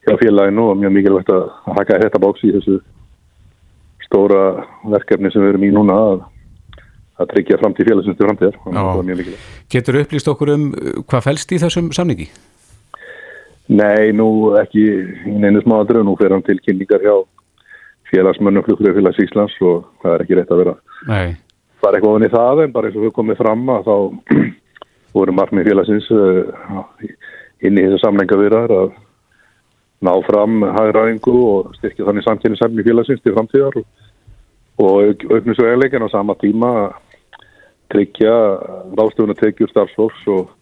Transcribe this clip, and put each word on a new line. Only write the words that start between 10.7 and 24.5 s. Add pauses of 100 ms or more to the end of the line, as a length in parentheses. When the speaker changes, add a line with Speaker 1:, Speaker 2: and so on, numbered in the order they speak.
Speaker 2:
hvað
felst
í
þessum
samningi? (1400)
Speaker 1:
Nei,
nú (280)
ekki (400)
í
neinu
smáatriðum.
Nú
fer
hann
til
kynningar
hjá (960)
félagsmönnum
Flugfreyjufélags
Íslands
og (180)
það
er
ekki
rétt
að
vera (340)
Speaker 2:
Nei. (480)
Speaker 1:
fara
eitthvað
ofan
í
það,
en
bara
eins
og
við
komum
fram
að
þá (640)